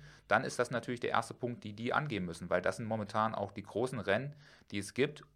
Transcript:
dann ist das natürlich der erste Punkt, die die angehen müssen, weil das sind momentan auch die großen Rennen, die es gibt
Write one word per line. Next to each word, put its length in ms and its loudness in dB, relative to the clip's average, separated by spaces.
dann 160 4
ist 160 -2
das 100 2
natürlich 300 -2
der 100 0
erste 240 2
Punkt, 300 -4
die 100 -8
die 180 -2
angehen 320 2
müssen, 280 -4
weil 100 4
das 160 0
sind 80 -4
momentan 480 0
auch 180 -4
die 120 -8
großen 360 -2
Rennen, 360 2
die 80 -4
es 160 -6
gibt 300 2